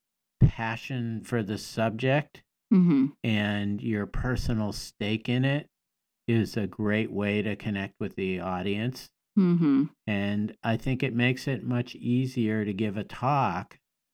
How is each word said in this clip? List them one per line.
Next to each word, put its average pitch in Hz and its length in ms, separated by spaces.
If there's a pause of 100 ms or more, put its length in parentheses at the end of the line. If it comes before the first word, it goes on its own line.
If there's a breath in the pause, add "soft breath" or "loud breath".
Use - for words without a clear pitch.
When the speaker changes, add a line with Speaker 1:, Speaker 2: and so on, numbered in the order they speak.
(400)
Speaker 1:
passion 113 840
for 117 180
the 101 160
subject 117 840 (300)
Speaker 2:
Mm-hmm. 170 340 (180)
Speaker 1:
and 104 580
your 107 240
personal 113 680
stake 107 560
in 127 160
it 139 220 (640)
is 113 280
a 104 120
great 107 420
way 101 320
to 101 140
connect 98 420
with 101 160
the 92 240
audience. 98 720 (280)
Speaker 2:
Mm-hmm. 165 500 (200)
Speaker 1:
And 104 560
I 113 140
think 131 260
it 135 100
makes 123 360
it 135 160
much 123 320
easier 120 680
to 104 80
give 101 240
a 107 60
talk, 120 760 (360)